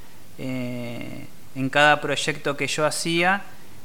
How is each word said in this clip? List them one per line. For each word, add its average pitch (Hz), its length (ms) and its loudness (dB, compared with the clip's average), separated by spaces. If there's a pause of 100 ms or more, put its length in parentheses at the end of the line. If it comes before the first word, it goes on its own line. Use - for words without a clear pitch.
(380)
eh, 123 880 -6 (300)
en 131 140 0
cada 147 300 8
proyecto 147 560 0
que 139 120 -2
yo 151 180 0
hacía, 170 560 2 (440)